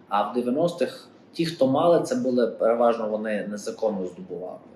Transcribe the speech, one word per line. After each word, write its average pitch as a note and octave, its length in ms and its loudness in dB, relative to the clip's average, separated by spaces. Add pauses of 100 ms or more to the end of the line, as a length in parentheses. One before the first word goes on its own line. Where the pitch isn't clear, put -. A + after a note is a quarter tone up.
а G#2 140 2
в A#2+ 120 -4
дев'яностих B2+ 720 -2 (240)
ті, E3+ 140 -2
хто C3 200 0
мали, D#3+ 360 4
це B2+ 120 -2
були B2 320 2
переважно A2+ 600 2
вони G#2+ 420 -2
незаконно G2+ 560 -4
здобували. F2+ 520 -12 (180)